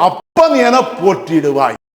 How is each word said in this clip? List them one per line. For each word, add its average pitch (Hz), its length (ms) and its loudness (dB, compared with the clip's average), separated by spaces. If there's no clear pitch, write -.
அப்பன் 294 560 0
என 240 160 2
போற்றிடுவாய்" 147 840 -2